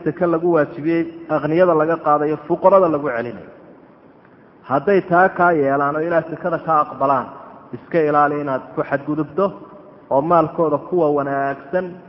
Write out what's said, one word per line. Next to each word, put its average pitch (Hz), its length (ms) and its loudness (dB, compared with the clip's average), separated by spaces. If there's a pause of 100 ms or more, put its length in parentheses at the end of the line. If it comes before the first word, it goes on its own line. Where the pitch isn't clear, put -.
seke 160 220 -2
lagu 170 260 0
waajibiyey, 160 500 0 (260)
aqniyada 156 460 2
laga 156 220 0
qaadayo, 151 400 0 (120)
fuqarada 185 400 4
lagu 147 200 -2
celinayo. 117 420 -6 (1160)
Hadday 175 360 2
taa 180 260 4
kaa 175 240 2
yeelaan 143 440 0
oo 156 60 -2
Ilaah 165 280 0
sekada 165 280 -4
ka 156 220 0
aqbalaan, 135 460 0 (460)
iska 123 280 -4
ilaali 147 400 2
inaad 135 220 -4 (120)
ku 151 80 -2
xadgudubto 147 600 -4 (680)
oo 135 120 2
maalkooda 160 560 2
kuwa 160 320 0
wanaagsan 139 760 -2 (220)